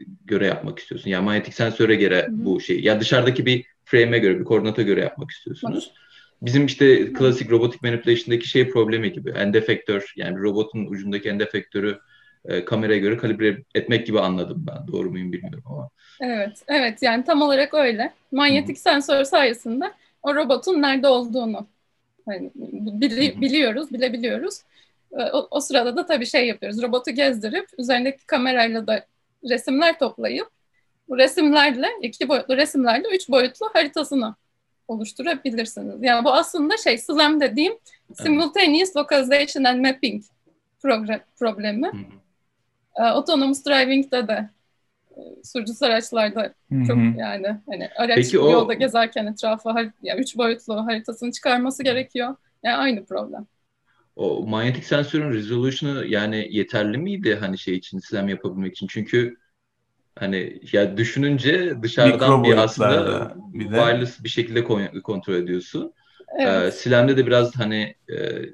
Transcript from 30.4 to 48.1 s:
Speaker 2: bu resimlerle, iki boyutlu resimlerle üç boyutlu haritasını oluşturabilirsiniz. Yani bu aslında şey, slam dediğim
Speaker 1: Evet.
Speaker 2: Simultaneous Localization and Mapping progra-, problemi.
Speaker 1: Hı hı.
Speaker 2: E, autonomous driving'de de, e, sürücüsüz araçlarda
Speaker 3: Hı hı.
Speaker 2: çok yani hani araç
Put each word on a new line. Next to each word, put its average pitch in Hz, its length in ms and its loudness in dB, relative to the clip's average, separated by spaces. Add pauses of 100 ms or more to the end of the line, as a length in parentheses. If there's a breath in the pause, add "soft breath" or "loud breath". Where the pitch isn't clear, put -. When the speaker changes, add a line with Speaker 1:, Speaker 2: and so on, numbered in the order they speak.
Speaker 2:
bu 254 100 -4
resimlerle, 294 680 4 (140)
iki 247 280 -4
boyutlu 262 280 0
resimlerle 277 580 0
üç - 140 -6
boyutlu 254 440 0
haritasını 285 640 -2 (520)
oluşturabilirsiniz. 226 1160 -6
Yani 240 220 2
bu 269 80 4
aslında 330 440 0
şey, 277 200 0
slam 302 440 2
dediğim 294 320 0 (460 soft breath)
Speaker 1:
Evet. 302 220 2
Speaker 2:
Simultaneous 339 560 2
Localization 285 680 2
and 254 220 2
Mapping 254 380 -2 (600)
progra-, 220 380 0 (180)
problemi. 208 540 -4
Speaker 1:
Hı 104 40 -12
hı. 98 60 -12 (920)
Speaker 2:
E, 214 60 -2
autonomous 277 640 0
driving'de 269 640 0
de, 214 220 -4 (680)
e, - 40 -18 (240)
sürücüsüz 226 380 -8
araçlarda 226 680 -2 (180)
Speaker 3:
Hı 139 80 -2
hı. 127 40 2
Speaker 2:
çok 117 320 2
yani 107 320 -6 (220)
hani 180 280 -10
araç 233 280 4